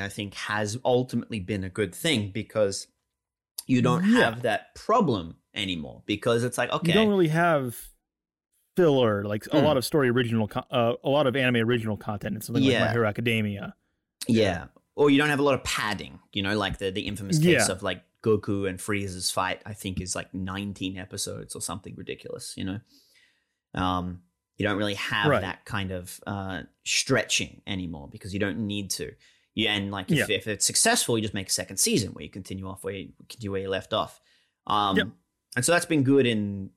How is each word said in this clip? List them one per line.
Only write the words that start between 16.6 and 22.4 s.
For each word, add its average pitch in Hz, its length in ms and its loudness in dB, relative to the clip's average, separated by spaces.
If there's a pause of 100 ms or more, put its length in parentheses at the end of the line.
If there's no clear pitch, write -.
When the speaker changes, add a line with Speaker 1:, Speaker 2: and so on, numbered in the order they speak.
Speaker 1:
the, 98 120 -2
the 101 160 -4
infamous 104 320 0
case 151 280 6
Speaker 2:
Yeah. 101 60 0
Speaker 1:
of, 98 100 -8
like, 92 200 -4 (200)
Goku 104 460 2
and 92 100 -6
Frieza's 98 520 -4
fight, 92 340 -4
I 104 80 -10
think, 95 280 -8
is, 90 140 -6
like, - 180 -10
nineteen 95 640 -6
episodes 95 580 -10
or - 60 -12
something - 340 -10
ridiculous, - 600 -12